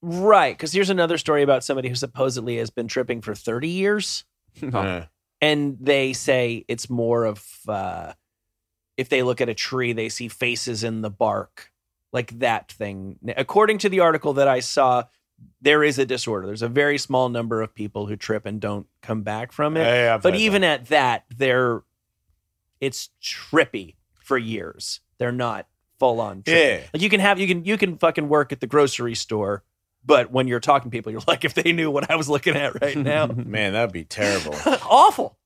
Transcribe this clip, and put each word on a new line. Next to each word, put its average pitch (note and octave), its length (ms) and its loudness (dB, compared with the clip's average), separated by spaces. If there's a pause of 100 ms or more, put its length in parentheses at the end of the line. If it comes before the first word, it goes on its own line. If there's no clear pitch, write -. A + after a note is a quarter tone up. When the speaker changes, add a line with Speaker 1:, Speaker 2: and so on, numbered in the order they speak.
Speaker 1:
Right, F3 560 4
'cause D3+ 160 -8
here's F#3+ 180 2
another F3 280 2
story D3 240 2
about C#3 220 4
somebody C3 240 -2
who B2 80 -4
supposedly B2 600 -4
has A2+ 120 -4
been A#2 180 -8
tripping B2 320 -4
for G#2 140 -8
thirty A#2+ 340 -6
years. G3 600 -2
Speaker 2:
<laughs> - 60 -20 (280)
No. B2+ 160 -4
Speaker 3:
Uh. F#2 280 -4 (340)
Speaker 1:
And D3 400 0
they C3+ 340 2
say B2 520 0
it's - 240 -8
more A#2 340 0
of, G#2 200 -4 (240)
uh, F#2 460 -6 (840)
if C3 120 -6
they C3 140 2
look B2 180 0
at A#2+ 80 0
a A2+ 60 -4
tree, B2 380 -4
they A2+ 160 -4
see A#2+ 180 -10
faces A#2 560 -4
in A2+ 200 -4
the G#2+ 80 -6
bark, G2+ 600 -4 (420)
like A#2 280 -6
that A#2 320 -2
thing. G2 540 -10
N-, A#2 100 -8
according G#3 420 4
to G#3 100 0
the F#3 120 2
article D#3 320 4
that C#3 160 4
I C3 100 4
saw, B2 460 2 (560)
there D3 240 4
is D3 120 2
a C3+ 80 2
disorder. A2+ 440 -4
There's G#2+ 140 -8
a A#2 60 -4
very C#3+ 300 2
small B2+ 300 0
number A#2 340 -4
of A2 100 -8
people G#2 360 -8
who G#2 80 -6
trip G#2+ 300 -6
and G#2 140 -8
don't G2+ 280 -6 (120)
come A2 220 -6
back G#2+ 300 -8
from D3+ 240 -2
it. D#3+ 60 2
Speaker 3:
Yeah, B2 240 4
yeah, A2+ 80 4
I've G#2+ 80 -2
Speaker 1:
But F3+ 120 6
Speaker 3:
heard G3+ 60 0
Speaker 1:
even G3+ 220 2
Speaker 3:
that. D3+ 180 2
Speaker 1:
at A#2+ 80 -20
that, C3 360 2 (120)
they're, B2+ 460 2 (1000)
it's - 300 -6 (120)
trippy - 720 -4 (200)
for - 240 -2
years. A2 600 -8 (200)
They're B2 120 -2
not A#2+ 380 -6 (320)
full A#2+ 200 4
on G2+ 220 -6
trippy. D3+ 380 4
Speaker 3:
Yeah. - 120 -18
Speaker 1:
Like, D#3 100 -4
you G3+ 80 2
can G3+ 100 2
have, G3 180 4
you G3 80 0
can, F3 180 0
you G3+ 140 -2
can F#3 180 0
fucking D#3 320 0
work D3 220 2
at C3+ 80 -8
the - 80 -6
grocery A#2+ 480 2
store, G#2 480 -4 (420)
but B2 260 4
when C3 180 2
you're A#2+ 120 0
talking C3 300 -2
to A#2 60 -8
people, A2+ 160 -8
you're A2 140 -8
like, - 180 0
"If D3 100 -4
they E3 180 0
knew E3 180 -2
what C#3 200 -4
I D#3 40 2
was D#3 160 -2
looking D3 260 0
at C#3 240 -4
right C#3 160 -2
now." D3 300 0
Speaker 2:
<laughs> - 0 -
Speaker 3:
Man, A2+ 480 -4
that'd A2 180 -2
be E2 120 -10
terrible. F#2+ 560 -2
Speaker 1:
<laughs> - 60 -2 (220)
Awful. D4 580 6